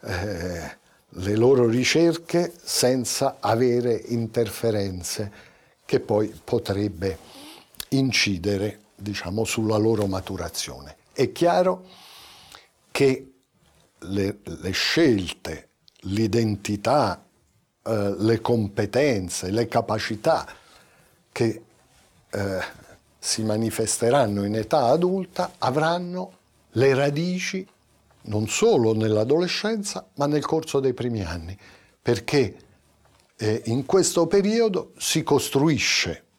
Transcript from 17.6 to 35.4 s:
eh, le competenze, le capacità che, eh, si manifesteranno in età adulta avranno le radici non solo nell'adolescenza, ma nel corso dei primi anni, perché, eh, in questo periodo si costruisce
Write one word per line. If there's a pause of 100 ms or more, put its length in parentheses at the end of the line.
eh,
le
competenze,
le
capacità (840)
che, (680)
eh, (380)
si
manifesteranno
in
età
adulta
avranno (320)
le
radici (600)
non
solo
nell'adolescenza,
ma
nel
corso
dei
primi
anni, (420)
perché, (800)
eh,
in
questo
periodo
si
costruisce (140)